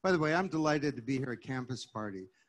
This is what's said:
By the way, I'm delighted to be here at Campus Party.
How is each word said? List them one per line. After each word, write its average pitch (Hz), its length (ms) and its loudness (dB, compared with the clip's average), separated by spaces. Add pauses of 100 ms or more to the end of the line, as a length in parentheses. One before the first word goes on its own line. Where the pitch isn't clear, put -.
By 190 60 4
the 180 80 6
way, 156 160 4
I'm 185 140 2
delighted 151 480 2
to 120 60 -10
be 131 160 -2
here 131 120 -4
at 113 120 -8
Campus 127 440 -6
Party. 98 400 -8 (220)